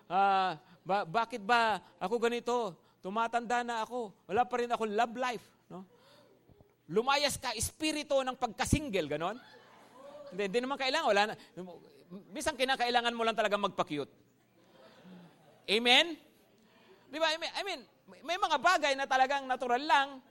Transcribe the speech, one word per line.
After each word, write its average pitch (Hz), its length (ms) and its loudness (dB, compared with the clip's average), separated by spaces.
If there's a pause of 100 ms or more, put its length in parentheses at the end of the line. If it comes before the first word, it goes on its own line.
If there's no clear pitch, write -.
ah, 190 480 2 (320)
"Ba-, 196 160 0
bakit 202 400 -2
ba 220 400 2 (160)
ako 190 240 -2
ganito? 233 320 0 (480)
Tumatanda 233 640 -2
na 233 160 -2
ako. 226 320 -8 (160)
Wala 240 160 2
pa 240 160 -6
rin 240 80 -2
akong 220 240 0
love 233 240 2
life." 247 260 -4 (220)
No? 180 160 -16 (1040)
Lumayas 269 480 2
ka, 247 160 -6
espiritu 294 720 -2
ng 254 160 -4
pagkasingle, 247 720 0
ganon. 196 240 -2 (960)
Hindi, 196 160 -4
hindi 202 160 2
naman 269 160 -4
kailangan. 277 260 0
Wala 202 220 6
na. 202 40 -8 (1000)
Minsan 302 240 -4
kinakailangan 240 560 2
mo 233 80 -4
lang 226 160 0
talaga 208 240 0
magpa-cute. 165 480 -2 (1600)
Amen? 247 480 4 (920)
Di 285 120 -10
ba? 320 80 4
I 311 80 -2
mean, 302 160 -8
I 277 80 -6
mean, 359 200 -8 (280)
may, 180 100 -20 (140)
may 359 80 -2
mga 330 160 2
bagay 311 400 4
na 269 80 -2
talagang 269 400 2
natural 254 360 0
lang, 285 380 2 (120)